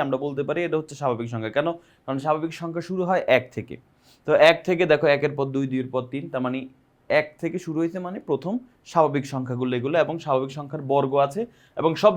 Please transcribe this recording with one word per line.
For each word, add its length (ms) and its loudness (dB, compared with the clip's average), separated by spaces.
আমরা 200 -2
বলতে 240 -4
পারি 180 -2
এটা 140 -2
হচ্ছে 200 -12
স্বাভাবিক 320 -2
সংখ্যা। 240 -4
কেন? 120 0
কারণ 200 -4
স্বাভাবিক 360 0
সংখ্যা 280 -6
শুরু 200 -2
হয় 140 2
এক 80 2
থেকে। 200 -10
তো 40 2
এক 60 6
থেকে 160 2
দেখো 140 4
একের 200 0
পর 180 -2
দুই, 160 0
দুইয়ের 240 -4
পর 80 -2
তিন, 200 -8
তার 140 -4
মানে 120 -4
এক 160 4
থেকে 240 -6
শুরু 180 -6
হয়েছে 240 -4
মানে 120 -10
প্রথম 260 -2
স্বাভাবিক 400 2
সংখ্যাগুলো 460 -4
এগুলো, 260 -2
এবং 100 -4
স্বাভাবিক 340 0
সংখ্যার 240 -8
বর্গ 200 2
আছে 140 -4
এবং 100 2
সব 140 8